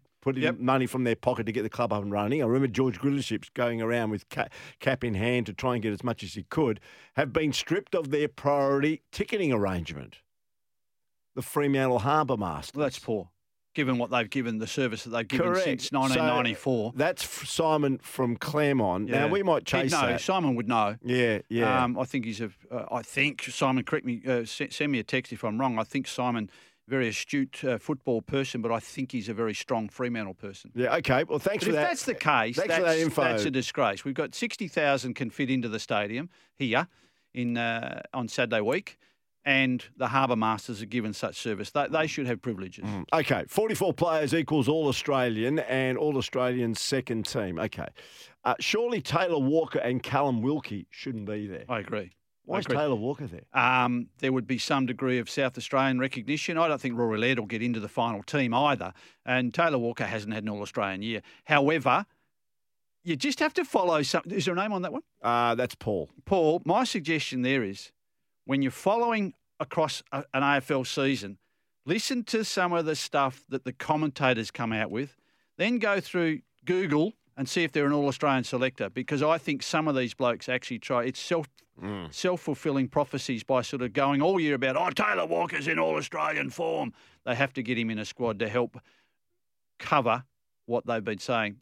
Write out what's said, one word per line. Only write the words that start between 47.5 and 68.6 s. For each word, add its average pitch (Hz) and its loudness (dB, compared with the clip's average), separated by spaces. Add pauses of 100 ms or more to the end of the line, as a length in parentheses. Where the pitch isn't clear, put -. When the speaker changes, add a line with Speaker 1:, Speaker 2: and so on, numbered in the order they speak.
Speaker 1:
Okay. - -4 (560)
Uh, - 2
surely 226 0
Taylor 170 2
Walker 151 2
and 123 -2
Callum 135 2
Wilkie 123 -4
shouldn't 113 -8
be 104 -6
there. 92 -10
Speaker 2:
I 120 -2
agree. 95 -8 (340)
Speaker 1:
Why 175 -4
Speaker 2:
I - 0
Speaker 1:
is 175 -6
Speaker 2:
agree. - 0
Speaker 1:
Taylor 147 2
Walker 127 -4
there? 87 -12 (100)
Speaker 2:
Um, 123 2 (100)
there 131 2
would 127 0
be 131 0
some 135 0
degree 127 0
of 113 -6
South 131 0
Australian 131 2
recognition. 135 -2
I 165 4
don't 147 0
think 120 -2
Rory 113 2
Laird 123 2
will 107 -4
get 110 -4
into 120 0
the 104 -6
final 113 -2
team 131 0
either, 120 2 (320)
and 127 0
Taylor 160 2
Walker 117 -2
hasn't 107 -6
had 107 -6
an 107 -4
All-Australian 101 -4
year. 110 -4 (240)
However, 147 4 (960)
you 170 -2
just 269 -2
have 311 2
to 349 0
follow 175 2
some. 160 0
Is 185 -2
there 180 0
a 170 -2
name 208 -2
on 185 -2
that 180 -4
one? 285 -8 (180)
Speaker 1:
Uh, 120 4
that's 123 -2
Paul. 92 -4 (160)
Speaker 2:
Paul, 165 4
my 202 4
suggestion 156 -2
there 131 2
is, 101 -8 (540)
when 139 2